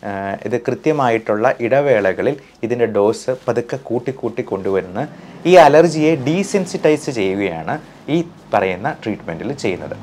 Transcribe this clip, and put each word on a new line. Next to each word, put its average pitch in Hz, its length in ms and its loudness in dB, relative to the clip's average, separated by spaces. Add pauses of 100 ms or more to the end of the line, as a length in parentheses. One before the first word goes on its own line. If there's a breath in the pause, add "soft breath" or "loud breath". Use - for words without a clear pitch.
ഏഹ്, 98 260 -6 (120)
ഇത് 117 100 -2 (100)
കൃത്യമായിട്ടുള്ള 117 760 0 (200)
ഇടവേളകളിൽ 117 720 2 (300 loud breath)
ഇതിൻ്റെ 120 300 0
ഡോസ് 107 380 0 (120)
പതുക്കെ 120 320 -4 (120)
കൂട്ടി 127 320 -4
കൂട്ടി 110 300 -6
കൊണ്ടുവരുന്ന 95 500 -4 (480 loud breath)
ഈ 175 40 6 (120)
അലർജിയെ 156 460 6 (160)
ഡീസെൻസിറ്റൈസ് 170 920 0
ചെയ്യുകയാണ് 95 560 -2 (400 loud breath)
ഈ - 20 2 (360)
പറയുന്ന 98 360 0 (140)
ട്രീറ്റ്മെൻറ്റിൽ 85 480 -8 (120)
ചെയ്യുന്നത്. 82 400 -6